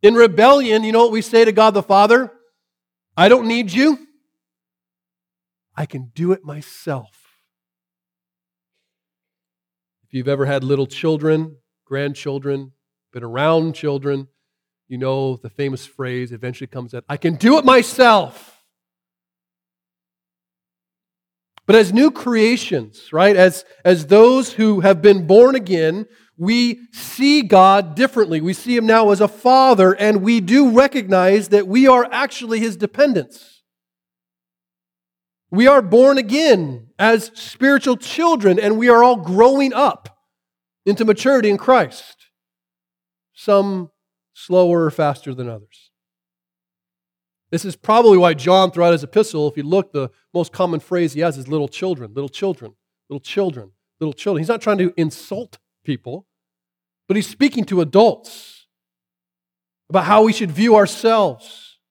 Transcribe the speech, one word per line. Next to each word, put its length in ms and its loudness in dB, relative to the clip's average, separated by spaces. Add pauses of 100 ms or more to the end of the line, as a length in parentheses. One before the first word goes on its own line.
In 140 6
rebellion, 680 4
you 80 -4
know 120 4
what 80 0
we 100 -4
say 220 2
to 80 2
God 220 2
the 100 -2
Father? 480 2 (840)
"I 140 4
don't 180 4
need 260 -4
you. 340 0 (1700)
I 100 -8
can 280 -16
do 200 -4
it 100 -8
myself." 960 -16 (2500)
If 100 -20
you've 140 -8
ever 180 -2
had 180 -4
little 240 -2
children, 680 -4 (280)
grandchildren, 880 -10 (380)
been 120 -16
around 500 -2
children, 540 -8 (600)
you 100 -14
know 380 -4
the 140 -18
famous 360 -8
phrase 460 -10
eventually 360 -14
comes 260 -16
out, 160 -16
"I 80 -10
can 180 -4
do 220 4
it 80 0
myself." 880 2 (3000)
But 100 4
as 160 4
new 200 2
creations, 1000 -4
right, 240 2
as, 300 2 (180)
as 240 0
those 460 4
who 260 0
have 220 2
been 260 2
born 260 6
again, 540 -4 (300)
we 420 -2 (140)
see 480 -2
God 520 4
differently. 460 -2
We 140 -4
see 240 -4
him 80 -2
now 240 4
as 100 2
a 80 2
father, 680 2
and 280 0
we 180 0
do 320 2
recognize 800 0
that 180 2
we 180 2
are 240 4
actually 520 -6
his 160 -6
dependents. 840 -4 (1900)
We 160 2
are 140 6
born 360 2
again 720 -2 (100)
as 360 0
spiritual 640 -2
children, 640 -2
and 180 -2
we 100 -2
are 160 6
all 140 4
growing 560 -2
up 440 -4 (680)
into 180 -2
maturity 460 0
in 80 -2
Christ, 580 -2 (1160)
some 580 -2 (420)
slower 520 0
or 60 -2
faster 420 -6
than 160 -12
others. 420 -20 (1600)
This 140 -8
is 140 -14
probably 400 4
why 160 2
John, 380 0
throughout 200 0
his 140 -2
epistle, 420 -4
if 80 -8
you 80 -10
look, 300 -4
the 160 -8 (240)
most 180 -6
common 300 -6
phrase 320 -4
he 80 -6
has 160 -4
is 100 -18
"little 220 -6
children, 440 -10
little 140 -10
children, 480 -10 (340)
little 120 -14
children, 500 -8 (300)
little 100 -6
children." 300 -6
He's 80 -8
not 120 -4
trying 180 -2
to 180 -2
insult 600 -8 (280)
people, 420 -12 (800)
but 80 -2
he's 140 -4
speaking 340 -2
to 160 -4
adults 880 -2 (1200)
about 140 -2
how 200 4
we 100 2
should 180 -6
view 240 2
ourselves. 1040 -2 (120)